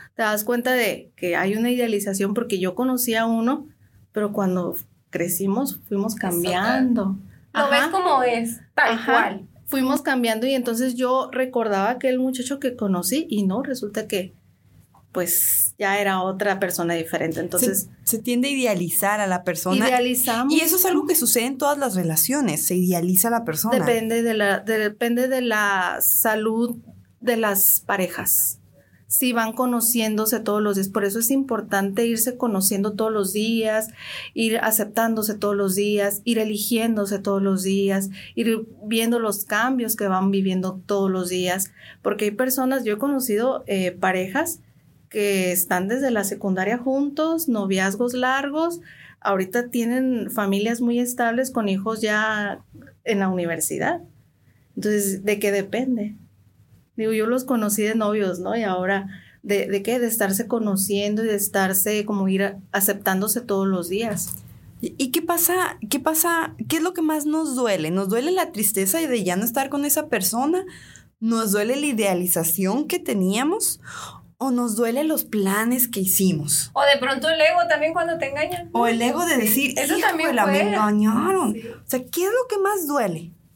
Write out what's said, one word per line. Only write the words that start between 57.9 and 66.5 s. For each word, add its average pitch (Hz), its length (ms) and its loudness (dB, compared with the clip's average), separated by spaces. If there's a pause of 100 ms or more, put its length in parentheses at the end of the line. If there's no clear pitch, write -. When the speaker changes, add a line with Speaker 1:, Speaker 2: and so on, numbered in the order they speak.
Speaker 1:
novios, 208 440 0
¿no? 190 160 -4
Y 233 80 0
ahora, 190 440 0 (360)
¿de, 202 240 0
de 196 140 -2
qué? 226 160 -2
De 240 100 0
estarse 208 400 0
conociendo 208 760 0
y 226 40 0
de 214 80 0
estarse, 202 720 0
como 196 220 0
ir 190 160 2
a-, 196 160 -4 (140)
aceptándose 196 680 0
todos 196 260 0
los 180 220 0
días. 214 460 -4 (460)
Speaker 3:
¿Y, - 160 -6
y 262 140 0
qué 330 100 0
pasa, 349 560 0 (120)
qué 285 100 0
pasa, 320 540 0 (160)